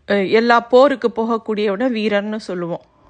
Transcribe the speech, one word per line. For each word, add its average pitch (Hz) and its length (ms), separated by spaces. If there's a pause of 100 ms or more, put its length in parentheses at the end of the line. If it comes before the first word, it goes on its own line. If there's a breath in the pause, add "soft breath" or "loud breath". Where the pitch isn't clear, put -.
அஹ், 202 220
எல்லா 233 300
போருக்கு 247 480
போகக்கூடியவன 220 800
வீரன்னு 214 480
சொல்லுவோம். 175 440 (280 soft breath)